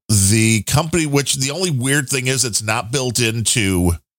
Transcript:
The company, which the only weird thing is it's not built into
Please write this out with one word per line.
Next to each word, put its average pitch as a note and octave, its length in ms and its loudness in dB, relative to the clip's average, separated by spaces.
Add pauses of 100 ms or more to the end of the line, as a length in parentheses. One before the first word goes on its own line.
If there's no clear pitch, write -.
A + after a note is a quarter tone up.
The A2 560 4
company, D#3+ 420 0
which C#3+ 300 0
the C3+ 160 -4
only F3+ 200 -2
weird C3+ 360 0
thing C3 200 -4
is C3 180 0
it's A2+ 160 -4
not A2+ 300 -4
built B2+ 280 -2
into G#2+ 720 0 (280)